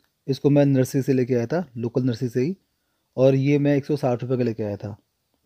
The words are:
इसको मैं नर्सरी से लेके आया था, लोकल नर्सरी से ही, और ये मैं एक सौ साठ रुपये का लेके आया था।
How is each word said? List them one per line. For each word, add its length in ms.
इसको 220
मैं 160
नर्सरी 360
से 120
लेके 200
आया 140
था, 300
लोकल 260
नर्सरी 260
से 120
ही, 160
और 180
ये 240
मैं 180
एक 80
सौ 100
साठ 260
रुपये 160
का 60
लेके 200
आया 140
था। 200